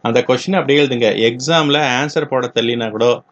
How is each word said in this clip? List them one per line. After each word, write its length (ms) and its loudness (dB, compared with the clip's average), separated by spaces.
அந்த 180 2
கொஸ்டின் 340 -2
அப்படியே 320 2
எழுதுங்க. 500 0
எக்ஸாம்ல 720 0
ஆன்சர் 180 -4
போட 280 -4
தெரியலனா 360 -2
கூட 420 0